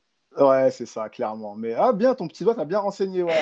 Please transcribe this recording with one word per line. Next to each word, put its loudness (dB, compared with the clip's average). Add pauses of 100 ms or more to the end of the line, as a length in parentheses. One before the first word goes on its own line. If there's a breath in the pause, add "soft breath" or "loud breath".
(400)
Ouais, 6
c'est -12
ça, -10
clairement. -8
Mais, -6
ah, 2
bien, 2
ton -8
petit -12
doigt, 2
t'as -4
bien -2
renseigné, -4
ouais, 0